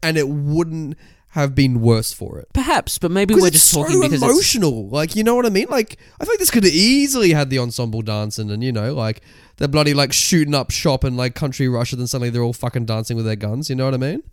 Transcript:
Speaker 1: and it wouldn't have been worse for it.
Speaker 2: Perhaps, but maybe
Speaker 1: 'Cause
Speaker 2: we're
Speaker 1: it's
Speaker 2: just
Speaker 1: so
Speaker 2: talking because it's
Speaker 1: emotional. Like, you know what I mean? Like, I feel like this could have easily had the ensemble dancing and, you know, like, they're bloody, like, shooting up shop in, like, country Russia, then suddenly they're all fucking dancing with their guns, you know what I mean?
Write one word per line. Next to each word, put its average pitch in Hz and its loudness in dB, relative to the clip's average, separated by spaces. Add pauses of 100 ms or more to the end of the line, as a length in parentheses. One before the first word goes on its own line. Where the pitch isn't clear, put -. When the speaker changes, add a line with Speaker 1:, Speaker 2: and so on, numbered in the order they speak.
Speaker 1:
and 160 0
it 143 2
wouldn't 151 -2 (320)
have 139 -2
been 131 4
worse 113 2
for - -12
it. - -16
Speaker 2:
Perhaps, 269 0
but 170 -2
maybe 196 2
Speaker 1:
'Cause 190 8
Speaker 2:
we're 185 8
Speaker 1:
it's 156 4
Speaker 2:
just - 6
Speaker 1:
so 147 2
Speaker 2:
talking - 2
because - 2
it's 135 0
Speaker 1:
emotional. 180 2
Like, 151 -4
you 214 2
know 233 4
what 247 2
I - 0
mean? 190 0
Like, 254 -2 (240)
I - -2
feel 427 -2
like 415 0
this 370 -2
could 220 4
have 165 4
easily 247 2
had 147 0
the 131 -2
ensemble 117 -4
dancing 107 -6
and, 107 -6
you 131 -2
know, 113 -4
like, 110 -6 (340)
they're 143 0
bloody, 147 2
like, 143 0
shooting 151 2
up 135 -2
shop 135 -2
in, 123 -4
like, 123 -4
country 139 -4
Russia, 123 -2
then 123 -6
suddenly 120 -4
they're 120 -2
all 117 0
fucking 120 -6
dancing 113 -4
with 113 -2
their 110 -2
guns, 110 -6
you 131 -4
know 131 0
what 135 -2
I 127 -2
mean? 156 -4 (100)